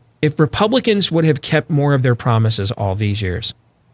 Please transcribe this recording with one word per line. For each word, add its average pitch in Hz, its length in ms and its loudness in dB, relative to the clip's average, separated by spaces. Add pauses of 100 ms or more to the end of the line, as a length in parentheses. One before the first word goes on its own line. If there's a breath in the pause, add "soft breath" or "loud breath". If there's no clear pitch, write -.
(220)
if 151 180 0
Republicans 208 720 0
would 165 160 2
have 147 160 0
kept - 260 -2
more 143 240 2
of 135 100 2
their 123 120 2
promises 110 580 0
all 101 220 -2
these 104 260 -2
years, 92 320 -4 (420)